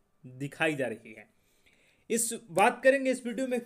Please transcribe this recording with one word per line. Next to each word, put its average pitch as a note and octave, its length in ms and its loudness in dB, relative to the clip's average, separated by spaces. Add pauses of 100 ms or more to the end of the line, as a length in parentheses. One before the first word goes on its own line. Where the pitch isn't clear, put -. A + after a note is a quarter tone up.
(240)
दिखाई C#3+ 500 -2
जा C3 120 -2
रही A2+ 260 -10
है। G#2+ 140 -20 (840)
इस, A3+ 220 0 (180)
बात G#3+ 340 4
करेंगे C4 260 6
इस A#3 160 -2
वीडियो B3 200 -4
में B3 200 -2